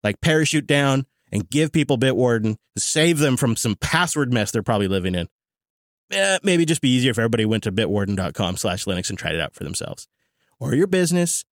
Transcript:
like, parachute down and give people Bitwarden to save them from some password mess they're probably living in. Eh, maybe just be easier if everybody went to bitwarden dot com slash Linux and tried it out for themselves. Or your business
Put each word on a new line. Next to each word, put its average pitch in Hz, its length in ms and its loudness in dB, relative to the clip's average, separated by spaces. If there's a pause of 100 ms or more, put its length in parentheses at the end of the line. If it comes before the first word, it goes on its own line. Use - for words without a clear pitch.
like, - 180 -2
parachute 156 440 2
down 139 400 2 (260)
and 101 160 -2
give 151 240 0
people 139 280 2
Bitwarden 117 560 2 (200)
to - 60 -6
save 160 380 2
them 139 180 2
from 117 180 0
some 107 200 -2
password 156 580 -2
mess 107 160 0
they're 110 140 -2
probably 101 240 0
living 92 260 -2
in. 87 140 -2 (840)
Eh, 196 320 0
maybe 175 240 4
just 156 160 0
be 135 80 2
easier 127 220 4
if 113 80 -2
everybody 113 260 2
went 107 160 0
to 104 100 -4
bitwarden 101 440 0
dot 92 180 -4
com 92 240 -2
slash 92 280 -4
Linux 90 240 -4
and 92 100 -8
tried 80 160 -4
it 80 60 -2
out - 120 -4
for - 100 -14
themselves. - 440 -10 (520)
Or 131 140 -2
your 170 140 4
business 175 640 0